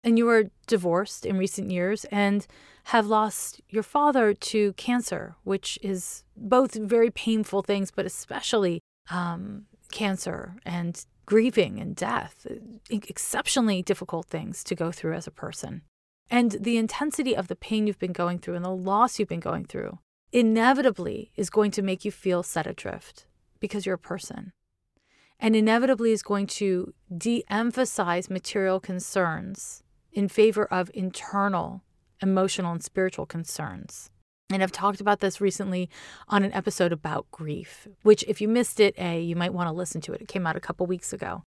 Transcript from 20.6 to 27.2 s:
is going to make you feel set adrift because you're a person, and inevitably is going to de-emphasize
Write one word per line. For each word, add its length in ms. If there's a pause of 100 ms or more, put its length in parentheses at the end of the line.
is 120
going 220
to 100
make 220
you 80
feel 320
set 240
adrift 580 (360)
because 240
you're 100
a 20
person, 540 (880)
and 160
inevitably 560
is 120
going 240
to 460 (240)
de-emphasize 1120